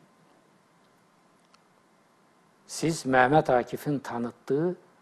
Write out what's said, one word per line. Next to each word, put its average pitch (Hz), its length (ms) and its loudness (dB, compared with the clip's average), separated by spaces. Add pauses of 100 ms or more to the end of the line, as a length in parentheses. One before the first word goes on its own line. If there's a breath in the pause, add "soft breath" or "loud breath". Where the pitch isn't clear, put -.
(2750)
Siz 156 400 -6
Mehmet 131 440 4
Akif'in 127 480 0
tanıttığı 131 800 -4 (260)